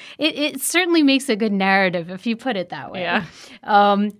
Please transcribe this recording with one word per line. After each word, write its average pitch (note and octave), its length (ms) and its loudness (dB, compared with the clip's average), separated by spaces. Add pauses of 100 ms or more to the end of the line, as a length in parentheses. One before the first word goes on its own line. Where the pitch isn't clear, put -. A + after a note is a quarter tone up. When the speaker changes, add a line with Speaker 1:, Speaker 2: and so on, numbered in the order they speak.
(180)
Speaker 1:
It, D4+ 200 -2
it C#4 220 -4
certainly E4+ 420 2
makes C4+ 280 2
a A3 60 0
good G#3+ 180 0
narrative F#3+ 560 0
if F#3 160 -12
you A3+ 100 -2
put A#3 220 -6
it F3+ 100 -6
that D3 240 -14
way. F#3+ 80 -8
Speaker 2:
Yeah. F3 240 -2 (380)
Speaker 1:
Um, G3+ 580 4